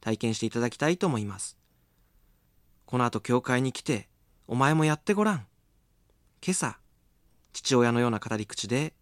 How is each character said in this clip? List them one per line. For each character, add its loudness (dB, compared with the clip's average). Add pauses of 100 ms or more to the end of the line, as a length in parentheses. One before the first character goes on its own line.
体 -2
験 -2
し -8
て -4
い -2
た -4
だ 0
き -16
た 0
い 0
と 0
思 0
い -4
ま -10
す。 -12 (1300)
こ -2
の 4
後 0
教 0
会 0
に -2
来 -10
て、 -4 (380)
お -4
前 4
も 4
や 4
っ -10
て 0
ご 0
ら 2
ん。 -6 (960)
今 -2
朝、 -2 (760)
父 0
親 6
の 2
よ 2
う 2
な -2
語 -6
り -4
口 -10
で -2